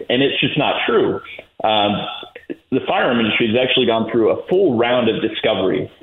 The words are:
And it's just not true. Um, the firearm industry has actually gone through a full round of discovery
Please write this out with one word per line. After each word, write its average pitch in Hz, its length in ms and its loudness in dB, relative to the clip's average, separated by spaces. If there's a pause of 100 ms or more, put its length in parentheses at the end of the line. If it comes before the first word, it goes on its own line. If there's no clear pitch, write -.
And 123 120 2
it's 139 200 0
just 143 160 -2
not - 180 0 (100)
true. 110 360 0 (420)
Um, 104 320 2 (760)
the 131 140 0
firearm 156 360 0
industry 113 260 0
has 107 80 0
actually 127 300 2
gone 113 260 0
through 113 200 4
a - 160 -4
full 180 300 2
round 120 300 2
of 98 140 0
discovery 98 680 -2 (140)